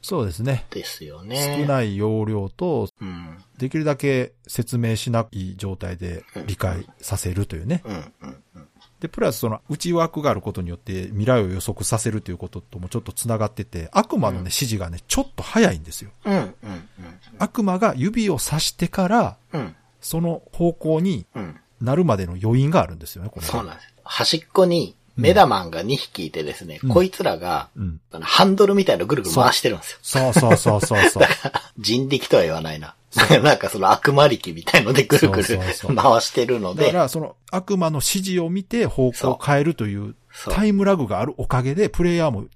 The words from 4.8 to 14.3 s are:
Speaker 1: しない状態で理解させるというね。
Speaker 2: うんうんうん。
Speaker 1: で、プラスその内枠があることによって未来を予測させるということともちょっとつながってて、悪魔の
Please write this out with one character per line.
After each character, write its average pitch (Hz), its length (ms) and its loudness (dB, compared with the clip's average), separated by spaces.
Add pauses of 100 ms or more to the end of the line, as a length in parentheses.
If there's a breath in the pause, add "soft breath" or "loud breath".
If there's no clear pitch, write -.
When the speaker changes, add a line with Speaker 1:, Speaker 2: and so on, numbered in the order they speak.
Speaker 1:
し 120 160 -4
な 113 200 0
い 92 240 -8
状 95 200 -8
態 90 220 -10
で 87 260 -10 (220)
理 98 100 -6
解 90 320 -4 (140)
さ - 160 -6
せ 90 160 -4
る 101 120 -2
と 85 100 -10
い 80 40 -8
う 85 60 -10
ね。 170 200 -2
Speaker 2:
う 107 60 -10
ん 98 40 -8
う - 20 -8
ん - 460 -18 (120)
う 87 40 -20
ん。 73 80 -20 (320)
Speaker 1:
で、 170 100 -10
プ - 120 -6
ラ 156 120 2
ス - 60 -8
そ 120 100 -2
の 107 200 -6
内 170 240 -4
枠 165 280 -2
が 147 80 2
あ 113 40 4
る 98 80 -4
こ 101 120 -6
と 95 80 -6
に 87 80 -6
よ 85 60 -8
っ - 20 -12
て 95 300 -8
未 104 180 -2
来 120 180 4
を 95 40 -2
予 92 120 -4
測 101 240 -6
さ 113 160 0
せ 120 100 -4
る 107 120 -4
と - 100 -12
い - 20 -8
う 87 40 -10
こ 92 100 -12
と 87 140 -14
と - 180 -18
も 90 80 -10
ち 120 100 -6
ょ - 20 -4
っ - 20 -12
と - 100 -14
つ - 160 -8
な 113 100 -2
が 107 100 -2
っ - 40 -6
て 101 140 -10
て、 82 260 -12
悪 226 260 0
魔 123 120 2
の 92 60 -4